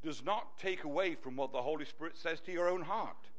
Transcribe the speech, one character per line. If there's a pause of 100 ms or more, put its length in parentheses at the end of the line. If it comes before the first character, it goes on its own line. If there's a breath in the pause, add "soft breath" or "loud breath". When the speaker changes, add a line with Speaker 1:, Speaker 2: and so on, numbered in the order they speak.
Speaker 1:
Mm.
Speaker 2:
does
not
take
away
from
what
the
Holy
Spirit
says
to
your
own
heart. (220)